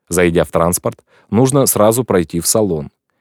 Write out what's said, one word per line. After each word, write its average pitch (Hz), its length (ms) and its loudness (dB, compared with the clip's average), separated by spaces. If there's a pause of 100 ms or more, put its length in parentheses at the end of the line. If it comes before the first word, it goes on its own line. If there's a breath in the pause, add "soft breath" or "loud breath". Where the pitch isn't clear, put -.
Зайдя 85 360 2
в - 80 -6
транспорт, 87 520 -2 (280 soft breath)
нужно 131 340 2
сразу 113 380 0
пройти 87 360 -2
в 82 60 -6
салон. 90 460 -2 (300)